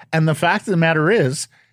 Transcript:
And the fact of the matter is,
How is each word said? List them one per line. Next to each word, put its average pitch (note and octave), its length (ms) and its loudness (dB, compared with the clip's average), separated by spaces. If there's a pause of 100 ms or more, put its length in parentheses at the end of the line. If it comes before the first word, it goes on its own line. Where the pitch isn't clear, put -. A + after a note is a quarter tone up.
(120)
And D#3+ 160 0
the D#3 80 0
fact F3+ 320 -2
of A3 40 -4
the F3+ 60 0
matter E3 320 2
is, D3+ 380 0 (260)